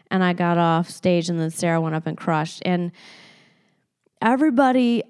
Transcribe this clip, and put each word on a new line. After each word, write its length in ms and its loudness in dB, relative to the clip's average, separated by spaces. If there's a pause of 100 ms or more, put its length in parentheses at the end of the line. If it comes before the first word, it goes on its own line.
(100)
And 120 0
I 100 2
got 260 0
off 300 2
stage, 400 0
and 120 -2
then 100 -2
Sarah 300 -2
went 160 -2
up 100 -6
and 100 -8
crushed. 480 -4
And 280 -2 (1300)
everybody, 880 2